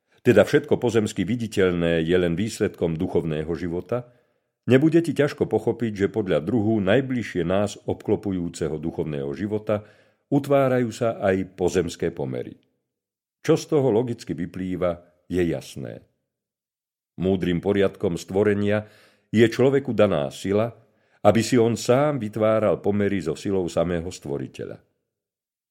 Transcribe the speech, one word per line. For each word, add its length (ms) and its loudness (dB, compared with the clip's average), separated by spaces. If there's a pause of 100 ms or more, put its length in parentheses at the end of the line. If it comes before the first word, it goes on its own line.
(260)
teda 160 8
všetko 400 2
pozemsky 460 0
viditeľné, 720 0
je 160 2
len 160 2
výsledkom 640 -2
duchovného 560 -2
života, 560 -6 (560)
nebude 380 6
ti 100 -2
ťažko 320 0
pochopiť, 480 -2
že 160 0
podľa 320 0
druhu 400 0
najbližšie 640 0
nás 400 -2
obklopujúceho 960 -4
duchovného 560 -6
života 480 -4 (480)
utvárajú 560 2
sa 320 -4
aj 320 0
pozemské 560 -2
pomery. 480 -8 (840)
Čo 160 2
z 100 -10
toho 220 2
logicky 420 -2
vyplýva, 680 -4 (260)
je 140 0
jasné. 580 -6 (1200)
Múdrym 420 0
poriadkom 560 0
stvorenia 720 0 (400)
je 160 6
človeku 480 0
daná 400 2
sila, 400 -2 (500)
aby 220 6
si 140 2
on 180 2
sám 400 2
vytváral 640 0
pomery 400 0
so 160 -4
silou 320 -2
samého 400 -2
Stvoriteľa. 720 -10 (920)